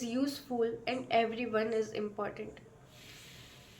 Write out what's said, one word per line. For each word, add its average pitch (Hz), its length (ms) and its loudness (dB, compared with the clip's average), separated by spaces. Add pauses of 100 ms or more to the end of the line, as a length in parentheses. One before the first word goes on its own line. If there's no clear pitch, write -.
(180)
useful 254 460 0
and 233 340 0
everyone 226 680 4
is 220 260 2
important." 208 640 -4 (1200)